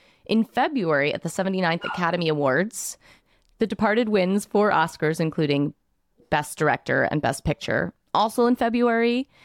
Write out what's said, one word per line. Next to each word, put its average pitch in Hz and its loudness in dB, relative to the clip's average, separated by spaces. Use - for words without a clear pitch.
In 226 2
February, 190 0
at - -8
the 170 -8
seventy-ninth 180 -2
Academy 175 -2
Awards, 147 -2
The 214 0
Departed 214 0
wins 196 2
four 208 2
Oscars, 160 0
including 147 0
Best 147 -4
Director 135 0
and - -2
Best - -4
Picture. - -2
Also 220 2
in 247 2
February, 240 0